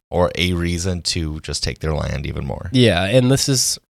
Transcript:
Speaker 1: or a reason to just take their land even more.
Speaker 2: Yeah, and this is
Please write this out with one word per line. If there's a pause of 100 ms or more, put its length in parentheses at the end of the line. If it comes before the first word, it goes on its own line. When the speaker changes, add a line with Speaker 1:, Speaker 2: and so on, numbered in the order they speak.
(120)
Speaker 1:
or
a
reason
to
just
take
their
land
even
more.
Speaker 2:
Yeah,
and
this
is (100)